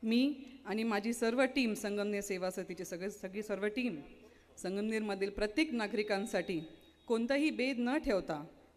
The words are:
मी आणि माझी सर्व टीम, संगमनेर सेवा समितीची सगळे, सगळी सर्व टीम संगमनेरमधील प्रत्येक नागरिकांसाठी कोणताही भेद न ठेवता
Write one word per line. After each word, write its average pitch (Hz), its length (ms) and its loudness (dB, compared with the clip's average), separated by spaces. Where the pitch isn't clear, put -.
मी 247 400 2
आणि 214 180 -2
माझी 220 300 2
सर्व 240 280 2
टीम, 254 320 4
संगमनेर 202 480 0
सेवा 185 300 -2
समितीची 185 340 -6
सगळे, 180 240 -4
सगळी 202 340 -8
सर्व 202 240 -2
टीम 208 340 -2
संगमनेरमधील 202 720 0
प्रत्येक 214 440 0
नागरिकांसाठी 208 840 0
कोणताही 254 420 4
भेद 247 300 0
न 247 180 2
ठेवता 180 480 0